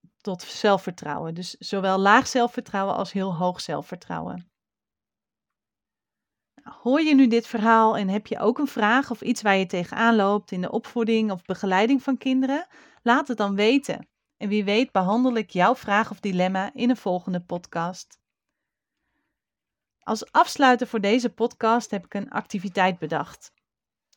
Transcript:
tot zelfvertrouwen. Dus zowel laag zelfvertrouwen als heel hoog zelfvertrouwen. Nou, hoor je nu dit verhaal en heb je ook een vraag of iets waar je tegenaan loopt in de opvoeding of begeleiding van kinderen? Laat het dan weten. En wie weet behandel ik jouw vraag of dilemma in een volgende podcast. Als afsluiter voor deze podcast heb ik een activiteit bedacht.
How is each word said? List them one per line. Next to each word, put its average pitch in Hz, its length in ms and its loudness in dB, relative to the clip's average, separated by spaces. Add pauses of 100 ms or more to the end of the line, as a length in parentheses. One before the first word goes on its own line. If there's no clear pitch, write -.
(200)
tot 185 220 -8
zelfvertrouwen. 175 920 -2
Dus 175 160 -10
zowel 190 480 -2
laag 208 280 6
zelfvertrouwen 233 680 -2
als - 160 -4
heel 190 220 -4
hoog 180 260 -4
zelfvertrouwen. 175 880 -10 (2000)
Nou, - 280 -20
hoor 262 180 2
je 311 140 4
nu 269 120 8
dit 233 200 2
verhaal 226 500 4
en 196 120 -2
heb 208 180 -4
je - 120 -6
ook 240 200 0
een 294 80 0
vraag 240 440 0
of 233 100 -10
iets - 220 -4
waar 202 140 2
je 190 100 0
tegenaan 202 500 0
loopt 208 340 0
in 180 100 -6
de 180 100 -4
opvoeding 220 600 -2
of 185 140 -8
begeleiding 202 580 2
van 262 160 -2
kinderen? 262 480 0 (360)
Laat 269 260 2
het 240 80 -4
dan 202 180 -2
weten. 214 540 0 (280)
En 202 120 -8
wie 208 160 0
weet 214 280 0
behandel 226 440 2
ik 220 140 -4
jouw 185 240 2
vraag 214 360 -2
of 208 100 -16
dilemma 190 540 -2
in 247 160 0
een 254 60 2
volgende 180 440 -4
podcast. 175 800 -10 (1800)
Als - 340 -8
afsluiter 254 540 4
voor 226 140 -4
deze 226 300 2
podcast 226 600 0
heb 190 140 -6
ik - 100 -14
een 202 160 -8
activiteit 190 680 -2
bedacht. - 540 -6 (640)